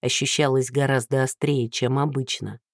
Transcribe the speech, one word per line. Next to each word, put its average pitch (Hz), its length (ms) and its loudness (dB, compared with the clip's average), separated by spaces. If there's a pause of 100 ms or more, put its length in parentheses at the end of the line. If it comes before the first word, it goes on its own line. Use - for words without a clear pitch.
ощущалось 131 680 0
гораздо 135 520 2
острее, 131 460 0
чем 127 300 0
обычно. 135 600 -4 (140)